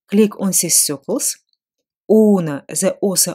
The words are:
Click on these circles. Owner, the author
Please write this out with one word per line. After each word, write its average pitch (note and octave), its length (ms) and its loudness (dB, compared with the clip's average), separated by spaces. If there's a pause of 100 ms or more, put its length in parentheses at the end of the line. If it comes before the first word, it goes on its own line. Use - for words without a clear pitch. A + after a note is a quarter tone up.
(100)
Click G#3 280 2
on G3 100 -4
these F3 300 0
circles. - 600 -4 (720)
Owner, G3 580 4
the F3 320 -2
author F3+ 340 -2